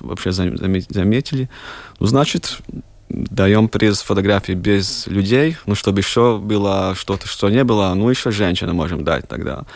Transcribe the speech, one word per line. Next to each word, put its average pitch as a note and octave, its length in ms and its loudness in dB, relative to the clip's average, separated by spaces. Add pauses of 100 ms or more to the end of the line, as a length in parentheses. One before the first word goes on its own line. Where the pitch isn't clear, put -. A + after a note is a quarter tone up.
вообще F2+ 320 -6
зам-, F2+ 240 -2
заме-, F#2+ 320 -2
заметили. B2+ 600 0 (480)
Ну, - 80 2
значит, - 540 0 (500)
даём G#2 580 2
приз G#2+ 320 2
фотографии G2 520 0
без F#2+ 540 0
людей, B2 600 2
ну, G#2 80 0
чтобы G2 260 0
ещё A#2 380 2
было G2 580 0
что-то, - 300 -6
что - 240 0
не B2 120 4
было, G#2+ 300 2
ну, G2+ 160 2
ещё B2+ 220 0
женщинам F#2 460 -2
можем D#2+ 280 -2
дать D2+ 240 -2
тогда. - 360 -8 (120)